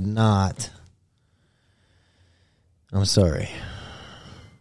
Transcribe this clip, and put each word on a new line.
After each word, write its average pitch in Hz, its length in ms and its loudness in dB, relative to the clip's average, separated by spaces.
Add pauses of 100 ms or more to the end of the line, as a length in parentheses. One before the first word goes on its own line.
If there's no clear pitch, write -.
not. 104 640 2 (2250)
I'm 98 120 2
sorry. 92 440 2 (1120)